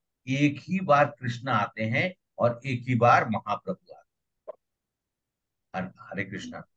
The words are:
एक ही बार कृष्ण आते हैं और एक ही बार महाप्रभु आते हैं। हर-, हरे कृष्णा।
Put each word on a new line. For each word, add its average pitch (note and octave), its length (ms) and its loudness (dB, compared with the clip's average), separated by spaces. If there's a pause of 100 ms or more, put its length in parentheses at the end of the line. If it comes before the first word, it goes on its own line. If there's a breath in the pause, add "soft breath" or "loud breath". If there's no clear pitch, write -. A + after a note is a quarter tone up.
(280)
एक C#3 320 0
ही F#3+ 200 -4
बार C#3+ 260 4
कृष्ण B2+ 440 -6
आते A2+ 340 -2
हैं D3 300 -2 (260)
और A#2+ 260 2
एक C3 220 -4
ही B2+ 80 0
बार A#2+ 340 6
महाप्रभु G2+ 640 -6
आते - 0 -
हैं। - 640 -20 (1200)
हर-, F#2 240 -8
हरे F#2+ 240 -10
कृष्णा। E2 400 -12 (140)